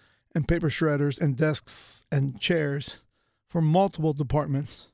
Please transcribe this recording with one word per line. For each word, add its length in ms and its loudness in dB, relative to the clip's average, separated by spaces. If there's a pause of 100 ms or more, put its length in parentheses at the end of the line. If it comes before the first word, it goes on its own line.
(340)
and 140 0
paper 200 2
shredders 520 0
and 160 2
desks 720 -2
and 300 0
chairs 580 -2 (500)
for 120 -2
multiple 520 2
departments. 800 -4